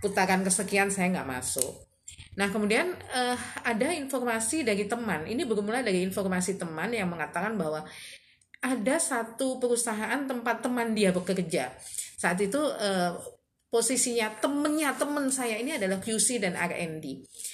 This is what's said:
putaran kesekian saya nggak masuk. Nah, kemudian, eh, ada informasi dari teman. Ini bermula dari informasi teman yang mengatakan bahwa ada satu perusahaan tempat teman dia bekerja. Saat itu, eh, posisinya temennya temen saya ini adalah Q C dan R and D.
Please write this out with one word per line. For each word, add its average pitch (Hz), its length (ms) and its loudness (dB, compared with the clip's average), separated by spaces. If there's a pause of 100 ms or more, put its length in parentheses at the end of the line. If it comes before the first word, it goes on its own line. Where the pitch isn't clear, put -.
putaran 190 400 4
kesekian 196 480 2
saya 190 180 2
nggak 156 160 0
masuk. 127 460 -2 (640)
Nah, 196 160 2
kemudian, 220 400 2
eh, 247 460 -2 (260)
ada 240 320 2
informasi 262 720 0
dari 208 240 2
teman. 214 320 -2
Ini 262 240 -2
bermula 214 320 0
dari 190 240 2
informasi 185 560 0
teman 170 320 -4
yang 214 160 0
mengatakan 175 480 -2
bahwa 156 280 -2 (760)
ada 254 400 0
satu 254 600 -2
perusahaan 233 680 0
tempat 233 360 -2
teman 240 280 0
dia 202 240 4
bekerja. 175 560 0 (480)
Saat 180 240 2
itu, 196 160 2
eh, 196 520 2 (600)
posisinya 233 680 2
temennya 294 600 2
temen 285 320 0
saya 240 280 -2
ini 277 200 -4
adalah 190 240 2
Q 220 160 0
C 247 240 4
dan 175 160 0
R 175 160 -2
and 160 240 -4
D. 139 240 -8 (300)